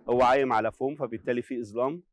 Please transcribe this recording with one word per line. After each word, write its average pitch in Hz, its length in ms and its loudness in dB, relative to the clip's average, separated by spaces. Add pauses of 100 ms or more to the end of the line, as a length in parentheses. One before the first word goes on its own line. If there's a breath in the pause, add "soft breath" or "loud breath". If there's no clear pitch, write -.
هو 123 120 4
عايم 131 320 4
على 110 180 2
فوم 139 240 -6
فبالتالي 123 460 -4
في 120 180 -8
إظلام، 123 420 -4 (120)